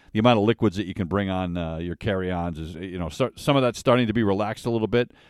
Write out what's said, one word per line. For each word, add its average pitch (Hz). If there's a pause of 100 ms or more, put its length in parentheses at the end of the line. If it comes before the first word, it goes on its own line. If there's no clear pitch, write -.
(120)
the 107
amount 117
of 101
liquids 110
that 101
you 92
can 92
bring 95
on, 92
uh, 80
your 85
carry-ons 90
is, 80
you 90
know, 85
start, -
some 143
of 131
that's 120
starting 123
to 107
be 113
relaxed 104
a 123
little 110
bit. 120 (200)